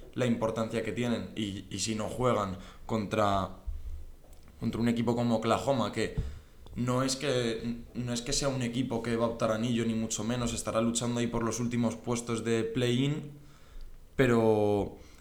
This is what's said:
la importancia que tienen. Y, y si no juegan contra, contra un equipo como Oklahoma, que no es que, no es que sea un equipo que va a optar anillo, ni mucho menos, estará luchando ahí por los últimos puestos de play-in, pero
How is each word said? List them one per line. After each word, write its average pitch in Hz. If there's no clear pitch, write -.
la 123
importancia 113
que 104
tienen. 110
Y, 98
y 101
si 110
no 107
juegan 101
contra, 101
contra 113
un 117
equipo 117
como 120
Oklahoma, 110
que 110
no 123
es 131
que, 117
no 120
es 120
que 143
sea 143
un 127
equipo 117
que 120
va 117
a 117
optar 117
anillo, 113
ni 113
mucho 110
menos, 117
estará 107
luchando 120
ahí 117
por 117
los 113
últimos 117
puestos 117
de 113
play-in, 127
pero 110